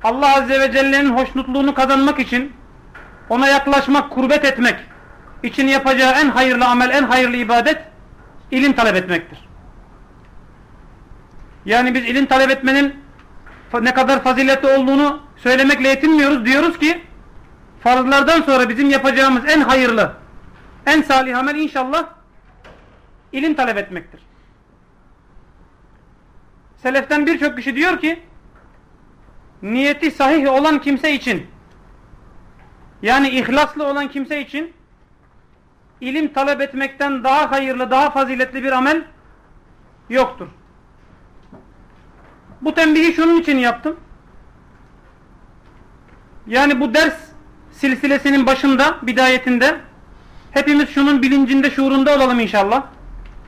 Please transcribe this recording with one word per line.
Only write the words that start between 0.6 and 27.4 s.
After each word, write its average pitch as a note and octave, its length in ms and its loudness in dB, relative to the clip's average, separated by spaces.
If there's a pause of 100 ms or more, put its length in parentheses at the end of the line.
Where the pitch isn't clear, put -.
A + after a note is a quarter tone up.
Celle'nin C4+ 460 2
hoşnutluğunu C4 560 -2
kazanmak C4+ 460 0
için B3+ 340 -4 (760)
ona B3+ 180 0
yaklaşmak, C#4 640 0
kurbet C#4+ 340 0
etmek B3 300 0 (680)
için C4 240 -2
yapacağı C4+ 440 2
en C#4+ 180 2
hayırlı B3+ 360 2
amel, B3 240 2
en C#4 140 0
hayırlı B3 320 0
ibadet A#3+ 480 0 (680)
ilim C4 220 2
talep A3 220 0
etmektir. F3+ 440 -6 (2250)
Yani A#3+ 280 2
biz A#3+ 120 -2
ilim B3+ 200 0
talep C4 260 2
etmenin C4+ 500 0 (680)
fa-, A#3+ 140 -2
ne B3+ 80 2
kadar C4 300 2
faziletli C4+ 440 2
olduğunu C#4 540 2 (160)
söylemekle C4 500 2
yetinmiyoruz. C#4+ 580 2
Diyoruz D4+ 340 0
ki E4+ 240 -2 (800)
farzlardan C#4 580 2
sonra C4 280 2
bizim C4+ 200 0
yapacağımız C4+ 560 2
en D4+ 160 4
hayırlı, A#3+ 520 2 (720)
en D4+ 160 4
salih C4 360 0
amel C#4 180 -2
inşallah D4+ 500 -4 (1300)
ilim D4+ 220 -4
talep A#3+ 240 -2
etmektir. F#3+ 440 -12 (2500)
Seleften C4+ 480 -2
birçok D4 320 -2